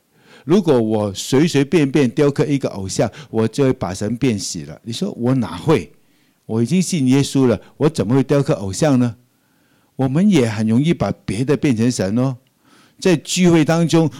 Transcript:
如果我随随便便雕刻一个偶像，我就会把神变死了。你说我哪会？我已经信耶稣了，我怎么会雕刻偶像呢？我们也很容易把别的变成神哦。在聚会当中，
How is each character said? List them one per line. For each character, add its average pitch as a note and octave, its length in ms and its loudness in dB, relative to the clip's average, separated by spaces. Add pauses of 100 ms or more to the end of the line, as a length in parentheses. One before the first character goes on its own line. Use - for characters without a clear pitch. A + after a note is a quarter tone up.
(440)
如 F#3 180 2
果 C#3 180 4
我 G#2+ 320 0
随 C3+ 340 0
随 C#3 160 2
便 C#3+ 280 0
便 C3+ 180 2
雕 C#3+ 220 0
刻 D3 160 0
一 C#3+ 100 0
个 - 140 -4
偶 F#2+ 180 -10
像， A#2 220 -2 (180)
我 A2 180 0
就 C#3 180 -2
会 C3 80 4
把 F#2 200 -6
神 G#2+ 240 -6
变 A#2 220 0
死 E2 260 -10
了。 D2+ 180 -18
你 A2+ 80 -12
说 F#3 220 -8
我 A#2+ 220 -2
哪 A#2 240 -4
会？ D3 340 -2 (540)
我 A2 160 -2
已 - 20 0
经 D#3+ 160 0
信 D3+ 260 -2
耶 C3+ 160 4
稣 C3 240 0
了， A2 140 2 (160)
我 C#3 100 0
怎 A2+ 200 -2
么 A#2 80 0
会 C3+ 80 4
雕 C#3+ 200 0
刻 D3 120 -2
偶 F#2+ 180 -6
像 C#3 260 2
呢？ A#2+ 180 0 (800)
我 C3 120 0
们 D#3+ 220 0
也 C3 180 4
很 A2 180 -2
容 A2+ 160 2
易 E3+ 120 0
把 G2+ 180 -2 (140)
别 A2 180 -4
的 C#3+ 100 0
变 C3 220 0
成 A#2+ 160 0
神 G#2+ 260 -2
哦。 B2+ 200 -2 (600)
在 F#3 180 2
聚 F3+ 340 0
会 E3 120 4
当 E3 240 0
中， D#3+ 340 2